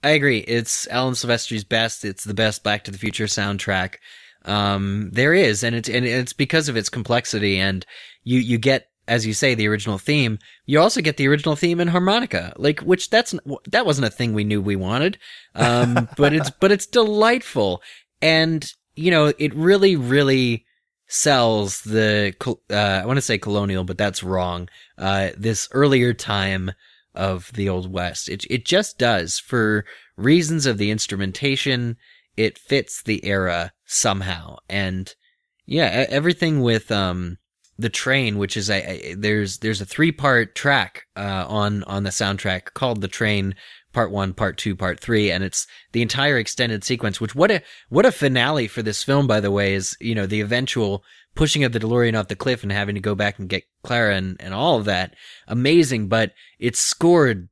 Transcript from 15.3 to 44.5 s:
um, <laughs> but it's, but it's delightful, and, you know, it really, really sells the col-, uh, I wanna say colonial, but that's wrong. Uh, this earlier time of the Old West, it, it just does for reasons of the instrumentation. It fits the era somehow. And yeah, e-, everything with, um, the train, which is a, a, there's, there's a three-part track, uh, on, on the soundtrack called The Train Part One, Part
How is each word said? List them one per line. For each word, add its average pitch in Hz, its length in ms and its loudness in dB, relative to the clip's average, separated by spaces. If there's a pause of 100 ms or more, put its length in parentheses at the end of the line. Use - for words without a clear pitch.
um, 120 560 2
<laughs> - 40 -14
but 143 160 4
it's, 147 180 0
but 196 200 2
it's 202 160 2
delightful, 214 960 2 (400)
and, 160 500 2 (220)
you 165 160 0
know, 151 260 6
it 147 200 -2
really, 190 400 4
really 131 680 2 (440)
sells 113 760 2
the 107 560 2
col-, - 320 -6
uh, 101 320 2
I 98 40 -6
wanna 135 140 2
say 117 160 -2
colonial, 101 460 0
but 92 160 -6
that's 101 240 -2
wrong. 90 460 -4 (280)
Uh, 98 400 -2
this 107 360 -4
earlier 131 420 4
time 95 560 -2 (440)
of 92 400 -4
the 101 140 -2
Old 92 240 -4
West, 90 360 -6
it, 98 200 -8
it 120 160 -4
just 202 320 0
does 98 440 0
for 107 440 0 (320)
reasons 151 500 2
of 113 120 0
the 104 140 0
instrumentation. 117 1040 -2 (400)
It 110 200 -2
fits - 460 -4
the 107 220 -2
era 90 480 -2 (140)
somehow. 92 720 -4 (100)
And 95 440 -4 (540)
yeah, 127 360 0
e-, - 80 0
everything 156 500 0
with, 117 320 0
um, 90 460 -2 (380)
the 113 120 -4
train, 127 500 0
which 98 180 -2
is 104 140 -4
a, 92 400 -4
a, 87 40 -10
there's, 104 440 -2
there's 110 220 -2
a 98 60 -8
three-part 139 680 0
track, 135 520 -2 (100)
uh, 95 320 -4
on, 104 360 0
on 98 200 -4
the 95 60 -4
soundtrack 98 640 -4
called 120 260 -2
The 95 80 -6
Train 101 480 -2 (360)
Part 107 200 0
One, 98 200 -2
Part 92 240 -4